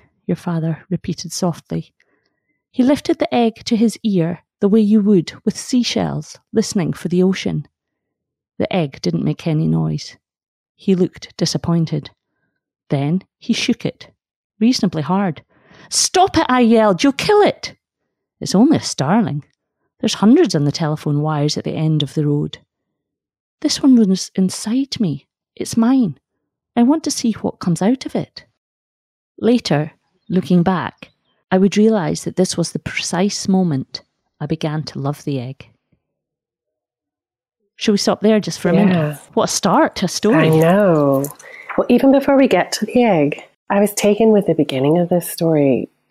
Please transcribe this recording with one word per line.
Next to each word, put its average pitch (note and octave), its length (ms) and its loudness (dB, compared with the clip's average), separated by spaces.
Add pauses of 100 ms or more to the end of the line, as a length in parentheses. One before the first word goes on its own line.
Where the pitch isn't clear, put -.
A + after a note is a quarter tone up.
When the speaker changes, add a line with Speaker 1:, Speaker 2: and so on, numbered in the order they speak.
(260)
Speaker 1:
your F3 100 0
father E3 520 -6
repeated F3 440 -8
softly. - 600 -6 (800)
He - 120 -2
lifted D4 360 0
the - 160 -4
egg A#3 300 0
to A#3 120 0
his A3 260 0
ear F3+ 420 -2 (160)
the G3+ 80 2
way A3 120 4
you G#3+ 220 4
would F#3+ 300 2 (120)
with - 140 -4
seashells E3+ 800 -4 (140)
listening E3 420 -2
for - 140 -10
the F3+ 140 2
ocean. F3 460 -2 (880)
The - 140 -4
egg D#3 300 -4
didn't E3 220 -4
make D3+ 220 -6
any D#3+ 200 0
noise. D#3 500 -4 (600)
He G3 180 -2
looked - 420 -4
disappointed. D#3+ 760 -4 (800)
Then D3 360 -2 (120)
he - 160 -6
shook - 320 -4
it, - 260 -10 (500)
reasonably G#3+ 420 0
hard. F3+ 420 -4 (460)
"Stop - 480 0
it," E4 100 2
I B3+ 120 2
yelled. A3 420 4
"You'll C#4 100 4
kill G#4 300 2
it." - 320 -2 (640)
"It's - 140 -4
only A#3+ 220 6
a - 60 -4
starling. D3 600 -2 (540)
There's - 160 -4
hundreds A#3+ 400 4
on D3 100 0
the C#3+ 80 0
telephone D3+ 480 -4
wires D3+ 360 -2
at - 80 -8
the - 120 -6
end D#3 260 0
of C#3 120 -6
the D3+ 120 -2
road." D3 320 -4 (1000)
"This - 220 -4
one C4 140 6
was F#3+ 380 2
inside A3 640 -4
me. D3+ 300 -4 (260)
It's - 220 -10
mine. A#3 420 2 (560)
I A#3+ 80 2
want D4 220 2
to - 60 -6
see A3+ 220 -2
what - 280 -8
comes F3 220 -2
out B3 240 0
of C#4 100 -8
it." - 300 -8 (920)
Later, F3 540 0 (360)
looking F3+ 340 2
back, E3 500 -4 (400)
I F#3 60 2
would G3 180 2
realise G3+ 480 2
that D#3+ 120 -8
this F#3 200 -2
was E3+ 160 -4
the D#3 60 -8
precise - 680 -4
moment F3+ 560 -2 (380)
I D3 60 -6
began D#3 380 -6
to - 140 -14
love C#3 260 -6
the C#3 140 -6
egg. B2+ 300 -12 (2000)
Shall - 160 0
we G3+ 60 2
stop - 240 -2
there G#3+ 180 2
just - 180 -8
for F3 120 -2
a - 20 2
minute? F#3+ 220 4
Speaker 2:
Yeah. D3+ 240 -2 (160)
Speaker 1:
What - 160 0
a - 20 -6
start A3+ 440 0
to F#3+ 100 -2
a - 20 -6
story. D#3+ 400 0
Speaker 2:
I - 0 -
know. D#3+ 760 2 (520)
Well, F3+ 140 0
even C4 200 4
before C4+ 260 4
we C4+ 120 4
get - 240 0
to - 140 -6
the A#3+ 160 2
egg, D#3+ 400 0 (280)
I G3+ 100 2
was G#3 140 0
taken G#3 380 2
with G3+ 140 2
the E3 80 2
beginning C#3+ 440 0
of F3 100 0
this F3 200 -2
story D3 600 0 (220)